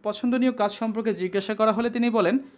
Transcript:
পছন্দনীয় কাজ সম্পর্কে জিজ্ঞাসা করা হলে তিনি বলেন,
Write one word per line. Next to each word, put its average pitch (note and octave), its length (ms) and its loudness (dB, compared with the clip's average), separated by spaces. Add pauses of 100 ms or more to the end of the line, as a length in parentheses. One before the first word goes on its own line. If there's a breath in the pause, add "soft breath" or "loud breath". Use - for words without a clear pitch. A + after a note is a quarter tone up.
পছন্দনীয় A#3+ 480 0
কাজ G#3 200 0
সম্পর্কে A3 420 -2
জিজ্ঞাসা F#3+ 420 -4
করা A3 160 2
হলে A#3 180 0
তিনি A#3+ 200 0
বলেন, A3 300 4 (180 loud breath)